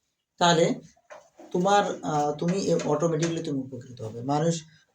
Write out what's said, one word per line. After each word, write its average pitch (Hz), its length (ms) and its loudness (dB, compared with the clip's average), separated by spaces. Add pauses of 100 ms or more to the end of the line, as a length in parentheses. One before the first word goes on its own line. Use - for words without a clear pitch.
(380)
তাহলে 170 360 4 (800)
তোমার, 185 520 2
আহ, 147 280 0
তুমি 180 260 -2
এ-, 165 300 0
অটোমেটিক্যালি 160 540 0
তুমি 143 160 -4
উপকৃত 123 420 -12
হবে। 113 220 -10
মানুষ, 151 420 0 (300)